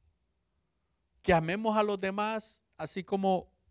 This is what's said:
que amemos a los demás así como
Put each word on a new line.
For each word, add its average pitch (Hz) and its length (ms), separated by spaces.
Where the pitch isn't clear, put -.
que 185 100
amemos 196 460
a 214 60
los 208 140
demás 208 640
así 160 260
como 190 480